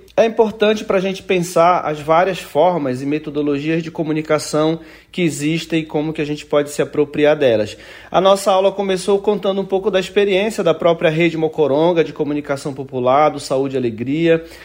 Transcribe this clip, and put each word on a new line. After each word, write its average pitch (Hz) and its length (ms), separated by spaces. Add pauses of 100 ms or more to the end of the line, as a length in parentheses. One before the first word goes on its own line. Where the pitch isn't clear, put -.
(180)
é 220 80
importante 214 580
pra 190 160
gente 190 220
pensar 175 600
as 151 180
várias 170 400
formas 143 640
e - 20
metodologias 147 800
de 160 80
comunicação 156 880 (320)
que 180 100
existem 160 600
e 156 40
como 156 260
que 156 100
a 147 40
gente 147 180
pode 147 280
se - 100
apropriar 147 560
delas. 113 400 (320)
A 170 100
nossa 196 320
aula 190 200
começou 196 480
contando 202 420
um 185 40
pouco 190 260
da 185 80
experiência 202 640
da 160 100
própria 165 380
Rede 160 260
Mocoronga 156 640
de 151 100
Comunicação 147 600
Popular, 131 560
do 143 100
Saúde 135 360
e - 20
Alegria, 135 640 (220)